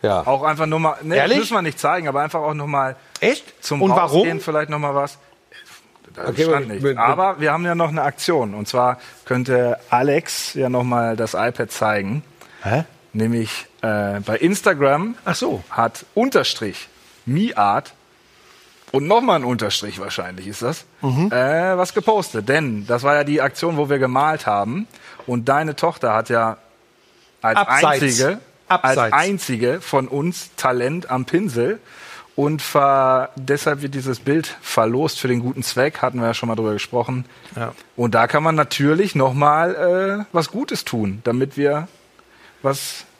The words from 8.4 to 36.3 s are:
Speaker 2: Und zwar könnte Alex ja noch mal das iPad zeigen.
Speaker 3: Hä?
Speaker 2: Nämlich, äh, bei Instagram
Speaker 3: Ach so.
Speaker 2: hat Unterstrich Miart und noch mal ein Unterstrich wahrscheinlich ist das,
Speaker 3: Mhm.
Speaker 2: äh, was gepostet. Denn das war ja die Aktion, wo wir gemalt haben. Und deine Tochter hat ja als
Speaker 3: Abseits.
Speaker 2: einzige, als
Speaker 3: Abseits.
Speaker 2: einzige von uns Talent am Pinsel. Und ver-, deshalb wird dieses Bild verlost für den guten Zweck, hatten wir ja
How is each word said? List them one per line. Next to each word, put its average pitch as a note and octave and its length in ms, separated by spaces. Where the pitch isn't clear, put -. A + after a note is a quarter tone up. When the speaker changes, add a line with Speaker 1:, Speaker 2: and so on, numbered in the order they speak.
Speaker 2:
Und G#2+ 140
zwar B2 320
könnte B2 540
Alex C#3 640
ja C3+ 160
noch B2+ 140
mal A#2+ 320
das A2 180
iPad A#2 380
zeigen. G#2+ 500
Speaker 3:
Hä? B2+ 220
Speaker 2:
Nämlich, A2+ 520
äh, G#2 380
bei A#2 180
Instagram E3+ 760
Speaker 3:
Ach E3+ 80
so. E3 380
Speaker 2:
hat - 420
Unterstrich F3 720
Miart B2+ 680
und C3+ 160
noch A3 140
mal A3+ 140
ein C#3+ 80
Unterstrich G#2+ 560
wahrscheinlich F#2 480
ist G#2 140
das, C3 240
Speaker 3:
Mhm. C#3+ 300
Speaker 2:
äh, D#3 460
was F3+ 180
gepostet. F#3 520
Denn B2+ 380
das A#2+ 180
war C#3+ 120
ja D3 80
die D3 180
Aktion, D#3 360
wo C#3+ 120
wir C#3+ 80
gemalt C3+ 480
haben. A2 420
Und A#2+ 240
deine D3+ 260
Tochter D#3+ 380
hat A2 160
ja A2+ 280
als - 160
Speaker 3:
Abseits. D#3 280
Speaker 2:
einzige, C3+ 360
als F3+ 160
Speaker 3:
Abseits. C3 300
Speaker 2:
einzige D3 680
von C3 260
uns D3 500
Talent C3 520
am B2+ 160
Pinsel. E3 540
Und D3 280
ver-, C3+ 720
deshalb C#3+ 480
wird C#3 100
dieses C3 260
Bild D#3 420
verlost A#2+ 580
für - 80
den B2 120
guten B2 220
Zweck, C3+ 400
hatten B2 180
wir A#2 80
ja A2+ 60